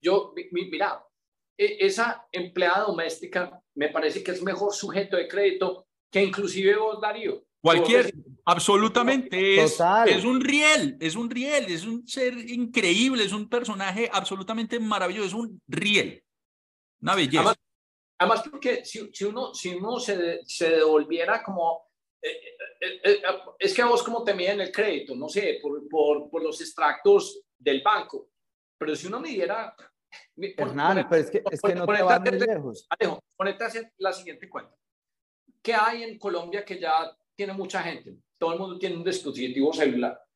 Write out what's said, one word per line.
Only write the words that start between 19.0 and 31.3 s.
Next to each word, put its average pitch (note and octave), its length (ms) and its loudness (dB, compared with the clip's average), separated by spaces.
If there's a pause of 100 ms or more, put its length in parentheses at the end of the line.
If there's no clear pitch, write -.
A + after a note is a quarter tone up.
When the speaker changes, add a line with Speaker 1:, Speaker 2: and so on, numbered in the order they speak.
Speaker 1:
si G3 100 -8
uno, A3+ 300 -6
si F3+ 200 -8
uno G#3+ 240 -6
se, F3+ 460 -4
se - 260 -2
devolviera D#3+ 720 4
como... E3+ 460 -4 (320)
Eh, D#3 80 -8 (520)
eh, F3+ 60 -6
eh, F#3 180 -8
eh, G3+ 180 4 (360)
es G3 140 0
que - 100 0
a A#3+ 40 4
vos A#3 160 4
cómo A#3 220 -2
te G3+ 100 2
miden F#3 260 -2
el F3+ 120 -4
crédito, E3+ 420 -2
no C#3 140 -8
sé, F#3+ 340 -2
por, D3 260 -6
por, D3 420 2
por D#3+ 120 -4
los D#3 180 -6
extractos E3+ 840 2 (160)
del C3+ 240 0
banco, G3+ 480 -2 (480)
pero D#3 180 -4
si D3 100 -12
uno A3 140 -8
midiera, A3+ 540 -4 (640)
mi, F#3 180 -10
pon-, C#3+ 160 -4
Speaker 3:
Hernán, C#3+ 180 2
Speaker 1:
ponete, F#3+ 220 2
Speaker 3:
pero D#3+ 120 6
es - 80 -4